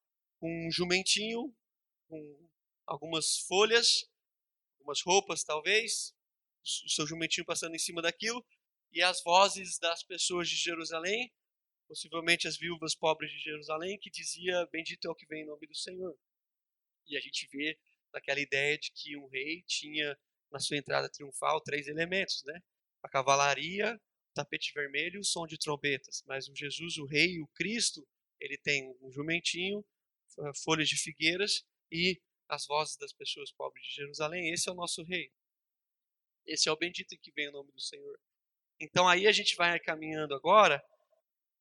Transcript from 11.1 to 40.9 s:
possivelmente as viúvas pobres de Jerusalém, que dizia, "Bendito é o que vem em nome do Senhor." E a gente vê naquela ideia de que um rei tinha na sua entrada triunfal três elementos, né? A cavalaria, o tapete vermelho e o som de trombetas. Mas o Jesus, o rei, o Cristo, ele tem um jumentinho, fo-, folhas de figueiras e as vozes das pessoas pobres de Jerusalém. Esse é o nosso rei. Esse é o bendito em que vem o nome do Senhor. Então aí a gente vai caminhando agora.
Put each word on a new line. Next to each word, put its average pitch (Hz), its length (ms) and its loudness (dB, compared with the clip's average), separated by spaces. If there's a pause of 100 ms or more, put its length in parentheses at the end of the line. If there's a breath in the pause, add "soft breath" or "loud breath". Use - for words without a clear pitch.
possivelmente 165 600 0
as 156 100 -6
viúvas 160 380 -4
pobres 156 360 0
de 151 80 -12
Jerusalém, 156 600 -8
que 196 100 -16
dizia, 175 580 -4
"Bendito 165 400 -8
é 165 40 -4
o 156 40 -8
que - 120 -20
vem 156 160 -10
em - 20 -16
nome 151 220 -14
do 151 80 -16
Senhor." 185 420 -8 (880)
E 143 80 -6
a 135 60 -2
gente - 260 -8
vê 151 320 -4 (320)
naquela 139 280 -2
ideia 143 380 2
de - 140 -8
que 147 260 -10
um 139 100 -12
rei 147 360 -6
tinha 147 560 -4 (320)
na 139 80 -8
sua - 180 -2
entrada 139 320 -2
triunfal 143 520 -2
três 143 260 -6
elementos, 170 560 -2
né? 165 180 -12 (420)
A - 60 -12
cavalaria, 143 840 2
o - 380 -20
tapete - 400 -6
vermelho 147 440 -4
e - 20 -8
o 202 40 -8
som 170 220 -2
de 156 120 -10
trombetas. 143 680 -4
Mas 135 220 -8
o 139 80 -18
Jesus, 151 420 -8
o 147 80 -8
rei, 160 340 2
o 147 100 -10
Cristo, 196 580 -4 (320)
ele 143 180 -10
tem 135 320 -2 (120)
um 131 100 -18
jumentinho, 170 760 -4 (480)
fo-, 143 200 -8 (100)
folhas 156 260 2
de 147 80 0
figueiras 175 680 -2 (260)
e 175 280 0 (280)
as 147 180 -6
vozes 151 320 -2
das - 160 -14
pessoas 139 380 -10
pobres - 340 -10
de - 80 -10
Jerusalém. 151 580 -4
Esse 170 180 -2
é - 20 -2
o 180 40 -4
nosso 175 280 -6
rei. 170 280 -6 (1120)
Esse 156 220 2
é 156 40 4
o 156 60 0
bendito 180 360 -6
em - 60 -20
que - 120 -20
vem 147 180 -6
o - 20 -18
nome 139 200 -14
do 131 100 -18
Senhor. 143 380 -12 (600)
Então 180 280 4
aí 185 200 8
a 214 40 10
gente 202 240 4
vai 170 240 4
caminhando 156 540 -2
agora. 160 500 8 (760)